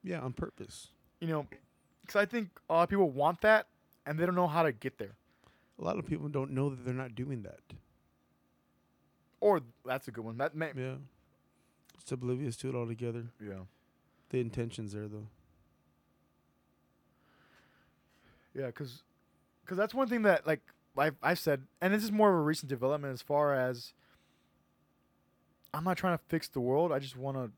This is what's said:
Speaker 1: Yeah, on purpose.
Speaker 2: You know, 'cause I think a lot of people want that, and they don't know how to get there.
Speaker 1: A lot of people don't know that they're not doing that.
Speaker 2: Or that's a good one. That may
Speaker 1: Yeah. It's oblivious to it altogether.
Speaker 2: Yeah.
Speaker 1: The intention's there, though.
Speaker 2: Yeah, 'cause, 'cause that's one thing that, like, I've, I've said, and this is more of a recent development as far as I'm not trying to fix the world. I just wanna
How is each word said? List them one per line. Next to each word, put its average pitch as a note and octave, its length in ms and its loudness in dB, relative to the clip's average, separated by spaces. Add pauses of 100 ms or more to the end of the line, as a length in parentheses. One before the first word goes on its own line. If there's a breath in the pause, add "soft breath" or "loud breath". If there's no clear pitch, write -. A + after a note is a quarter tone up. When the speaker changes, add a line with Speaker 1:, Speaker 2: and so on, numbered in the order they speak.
Speaker 1:
Yeah, F3+ 180 -6
on B2+ 120 -6
purpose. - 580 -10 (280)
Speaker 2:
You E3+ 100 -6
know, D3+ 180 -2 (580)
'cause - 100 -4
I G3+ 100 6
think G#3 340 -4 (100)
a D#3+ 40 0
lot E3 100 6
of F3 60 0
people G3 200 4
want C#3+ 320 0
that, G#3+ 260 6 (380)
and D3+ 140 -4
they E3+ 80 2
don't F3+ 80 2
know F3+ 120 4
how D#3+ 160 2
to D#3 80 2
get B2 280 -6
there. G2+ 160 -10 (640 soft breath)
Speaker 1:
A - 40 -10
lot - 140 0
of D#3+ 80 -6
people D3 240 -4
don't C#3 220 -4
know C3+ 180 0
that B2 160 -10
they're B2+ 80 -4
not B2+ 220 -8
doing B2+ 280 -6
that. - 180 -16 (1800)
Speaker 2:
Or G3+ 220 6 (220)
that's B2+ 240 -4
a C3 40 -10
good A2+ 120 -8
one. A2+ 140 -8
That C3+ 180 -2
may D#3 200 -4
Speaker 1:
Yeah. C3 220 -6 (1000)
It's - 140 -10
oblivious B2+ 460 -2
to C3 120 -6
it B2+ 60 -4
altogether. A#2 640 -6
Speaker 2:
Yeah. G2 260 -12 (640)
Speaker 1:
The B2+ 100 0
intention's A#2 540 -4
there, G#2 140 -8
though. G#2+ 200 -12 (3250 soft breath)
Speaker 2:
Yeah, C3+ 180 -6
'cause, B2+ 320 -12 (640)
'cause F#3 120 -6
that's G#3 160 0
one C4 140 0
thing A3+ 160 0
that, F#3+ 220 6
like, D3+ 160 0 (360)
I've, C#3+ 260 2
I've E3 160 2
said, C#3 280 0 (120)
and F#3 140 2
this G#3+ 100 2
is A3 80 -2
more G#3+ 180 8
of F#3 60 6
a E3 60 4
recent D3+ 280 0
development C#3 440 0
as B2+ 80 -10
far D3 320 2
as B2+ 400 -2 (1800 soft breath)
I'm D#3 120 -2
not F#3 120 2
trying F3 200 2
to - 80 -6
fix - 240 -2
the - 100 -4
world. C#3 320 4
I C#3 80 0
just C3+ 160 -10
wanna C3 420 -4